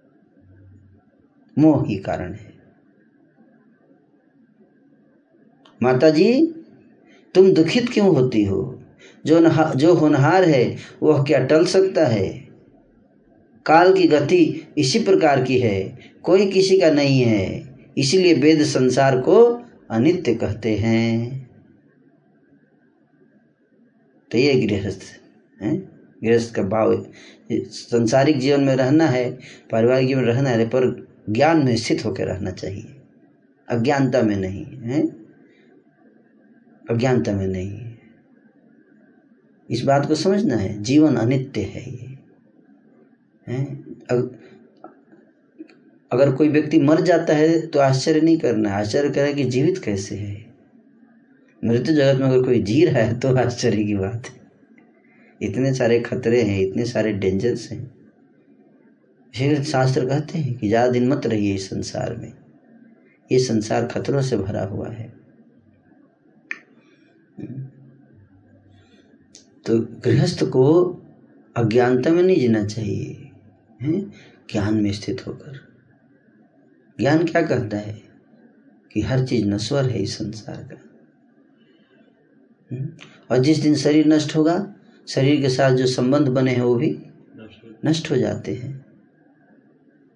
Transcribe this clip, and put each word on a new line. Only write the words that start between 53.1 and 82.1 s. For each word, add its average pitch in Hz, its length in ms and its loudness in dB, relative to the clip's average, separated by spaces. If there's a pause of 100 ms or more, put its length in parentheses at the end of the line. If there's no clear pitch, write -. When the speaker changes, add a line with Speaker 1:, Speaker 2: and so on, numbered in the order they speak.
Speaker 1:
तो 131 160 0
आश्चर्य 120 480 -2
की 104 120 -4
बात 101 340 -6
है। - 120 -20 (1000)
इतने 135 320 -2
सारे 120 260 2
खतरे 117 420 -2
हैं, 101 200 0
इतने 113 240 -2
सारे 110 280 -2
डेंजर्स 98 580 -2
हैं। - 240 -14 (1400)
फिर 139 280 0
शास्त्र 131 420 0
कहते 147 320 -4
हैं 123 160 -4
कि 107 140 -6
ज़्यादा 113 240 2
दिन 123 160 0
मत 127 180 -2
रहिए 104 300 -2
इस - 140 -10
संसार - 460 -8
में, - 180 -16 (1000)
ये 127 80 2
संसार 117 480 -2
खतरों 135 340 -4
से 127 160 -4
भरा 101 260 -6
हुआ - 260 -8
है। - 360 -16 (4000)
तो 117 140 0
गृहस्थ - 640 -2
को 147 400 2 (760)
अज्ञानता 123 540 2
में 175 120 2
नहीं 185 140 2
जीना 110 280 0
चाहिए, - 640 -8 (500)
हैं? 170 300 -4 (400)
ज्ञान 107 320 -2
में 101 80 -2
स्थित - 360 -10
होकर। - 320 -16 (1400)
ज्ञान 156 260 2
क्या 165 160 0
कहता 107 360 -4
है 107 240 -12 (920)
कि - 80 -4
हर 131 240 -2
चीज़ 120 200 -2
नश्वर 139 380 -2
है 110 180 -2
इस 101 160 -6
संसार - 540 -12
का, - 60 -20 (2000)